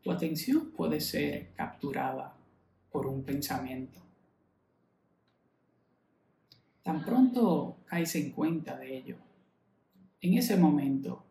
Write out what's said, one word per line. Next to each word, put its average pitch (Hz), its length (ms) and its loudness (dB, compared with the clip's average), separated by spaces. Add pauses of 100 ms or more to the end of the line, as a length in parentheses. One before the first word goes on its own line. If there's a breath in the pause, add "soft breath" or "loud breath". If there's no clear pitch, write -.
tu 180 100 -4
atención 175 580 0
puede 156 300 -2
ser 147 560 -4
capturada 131 760 -6 (600)
por 131 140 -4
un 135 180 -4
pensamiento. 131 720 -6 (2750)
Tan 156 200 -4
pronto 240 840 4
caes 170 280 -2
en 143 160 -2
cuenta 156 480 -2
de 131 180 -10
ello, - 200 -14 (1040)
en 180 140 4
ese 240 220 4
momento 143 760 4